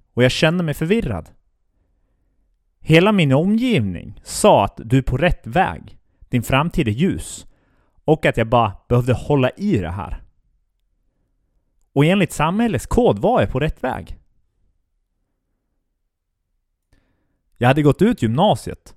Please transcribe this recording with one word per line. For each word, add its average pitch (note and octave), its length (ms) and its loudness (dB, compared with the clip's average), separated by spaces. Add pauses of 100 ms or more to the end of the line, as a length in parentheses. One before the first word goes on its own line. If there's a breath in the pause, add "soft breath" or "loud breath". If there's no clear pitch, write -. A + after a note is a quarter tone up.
(140)
och A#2+ 100 2
jag B2+ 60 4
kände E3+ 340 0
mig D3 100 -4
förvirrad. D#3+ 560 -4 (1500)
Hela E3+ 320 4
min D#3+ 200 2
omgivning E3 920 -2
sa D3+ 400 4
att - 200 -6
du B2+ 140 2
är C3 40 0
på - 140 -4
rätt D#3+ 300 -2
väg, A#2+ 520 -4 (220)
din - 220 -4
framtid C#3+ 460 0
är G#2 40 0
ljus C3 540 -4 (580)
och D#3 220 0
att C#3 100 0
jag A2+ 120 -2
bara A2+ 280 0 (120)
behövde B2 240 2
hålla C3 380 0
i G3 280 -2
det E2 120 -6
här. F#2 320 -10 (1700)
Och C#3 120 4
enligt F3+ 280 0
samhällets F3+ 540 -2
kod G#3+ 320 2
var F#3+ 220 0
jag G2+ 100 -2
på B2+ 100 -4
rätt - 240 -6
väg. G2+ 340 -8 (3500)
Jag A#2+ 120 0
hade C#3+ 140 2
gått C#3+ 200 4
ut D#3+ 200 0
gymnasiet, C3+ 760 -4